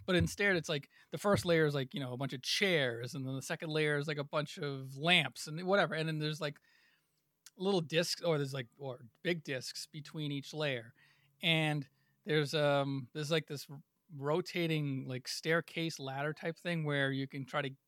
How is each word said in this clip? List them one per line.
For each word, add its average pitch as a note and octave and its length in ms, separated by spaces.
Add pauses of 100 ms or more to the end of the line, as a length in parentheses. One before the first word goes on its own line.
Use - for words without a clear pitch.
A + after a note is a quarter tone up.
but F#3 100
instead F3+ 420
it's, D#3 120
like, D3 220 (200)
the E3+ 60
first G3+ 300
layer E3 180
is, D3 100
like, C3+ 200
you D3 60
know, B2+ 120
a B2 60
bunch C#3 160
of B2+ 80
chairs, B2+ 720
and C3+ 120
then C3 80
the C3 60
second D#3+ 300
layer D3+ 260
is, C#3+ 100
like, D3 120
a C#3+ 60
bunch D3 340
of C3+ 400
lamps D#3+ 480
and D#3+ 180
whatever, F3+ 300
and D#3+ 120
then D#3 120
there's, D3+ 240
like, D3 160 (1000)
little F#3 240
discs, E3 420
or E3 140
there's, C#3 160
like, C3 140 (120)
or C3 200 (240)
big E3+ 200
discs - 480
between D3+ 400
each C#3 220
layer, C3 400 (500)
and D#3 460 (380)
there's, D3+ 280
um, C#3 600
there's, D3+ 160
like, D#3+ 160
this C#3+ 200 (500)
rotating, D3+ 880
like, B2+ 220
staircase E3 720
ladder C#3 340
type E3 260
thing E3+ 260
where C#3 260
you C3+ 160
can C3+ 200
try D3+ 160
to C3+ 80 (180)